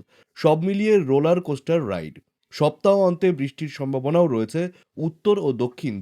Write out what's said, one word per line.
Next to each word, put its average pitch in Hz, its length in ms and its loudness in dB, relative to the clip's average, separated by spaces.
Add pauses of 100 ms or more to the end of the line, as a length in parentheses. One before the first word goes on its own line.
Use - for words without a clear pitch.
(360)
সব 156 200 4 (100)
মিলিয়ে 208 280 0 (160)
রোলার 156 300 2
কোস্টার 160 400 -4 (120)
রাইড। 80 220 -8 (380)
সপ্তাহ 151 440 2 (120)
অন্তে 180 240 0
বৃষ্টির 139 460 -6
সম্ভাবনাও 139 560 0
রয়েছে 113 260 -2 (360)
উত্তর 165 400 -2 (100)
ও - 20 2 (140)
দক্ষিণ 123 400 -6